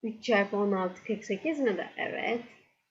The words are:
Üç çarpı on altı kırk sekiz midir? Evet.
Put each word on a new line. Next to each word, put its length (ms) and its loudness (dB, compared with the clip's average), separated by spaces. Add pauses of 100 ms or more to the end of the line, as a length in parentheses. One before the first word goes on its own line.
Üç 200 -4
çarpı 340 4
on 140 4
altı 320 0
kırk 220 -4
sekiz 340 -2
midir? 280 2 (100)
Evet. 440 -2 (500)